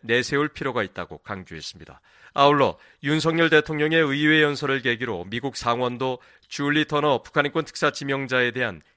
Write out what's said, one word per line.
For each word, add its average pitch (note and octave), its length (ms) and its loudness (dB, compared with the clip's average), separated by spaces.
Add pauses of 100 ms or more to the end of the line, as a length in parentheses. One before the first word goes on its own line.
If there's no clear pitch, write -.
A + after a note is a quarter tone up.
내세울 B2+ 460 0
필요가 B2 340 -4
있다고 F2+ 360 -10
강조했습니다. - 840 -14 (320)
아울러 C#3 460 4 (240)
윤석열 D#3+ 480 2
대통령의 D#3 500 2
의회 D3+ 420 4
연설을 C#3+ 380 0
계기로 A2+ 500 -4
미국 A#2+ 260 -6
상원도 B2 600 -2 (300)
줄리 D3 380 -2
터너 D3 360 0
북한인권 D3 440 -2
특사 - 240 -2
지명자에 C3 640 -2
대한 G#2+ 280 -6 (160)